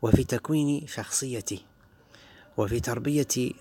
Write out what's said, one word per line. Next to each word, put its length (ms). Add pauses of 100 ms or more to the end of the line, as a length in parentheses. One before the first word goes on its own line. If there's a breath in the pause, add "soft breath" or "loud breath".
وفي 220
تكوين 640
شخصيته، 720 (960 loud breath)
وفي 220
تربية 800